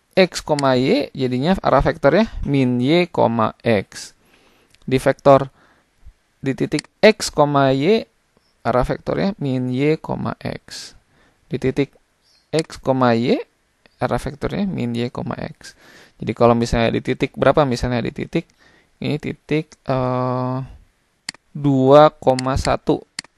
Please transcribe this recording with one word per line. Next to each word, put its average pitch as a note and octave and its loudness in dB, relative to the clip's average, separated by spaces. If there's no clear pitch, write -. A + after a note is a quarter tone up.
X, F#3 2
Y, C#3 0
jadinya C3 -2
arah B2+ 2
vektornya D3 2
min B2+ 0
Y, E3+ 2
X. - -4
Di C3 2
vektor C3+ 2
di C3+ -4
titik - -4
X, - 2
koma C#3+ 2
Y, F#3+ 0
arah B2 0
vektornya D3+ -4
min B2+ -4
Y, C#3+ 0
koma B2+ -8
X. - -14
Di C3 -6
titik C3 -4
X, - -4
koma B2+ 0
Y, F3+ 0
arah B2+ -4
vektornya C#3+ -6
min B2 -6
Y, A#2+ -6
koma - -8
X. - -14
Jadi A#2 -6
kalau A#2+ 4
misalnya A#2 0
di A#2 -4
titik C3 -4
berapa? C3+ 2
Misalnya B2 -4
di B2 -6
titik, C3+ -6
ini C3 -6
titik, D3 -6
eh, B2+ -4
dua C#3+ 6
koma C3 -2
satu. - -2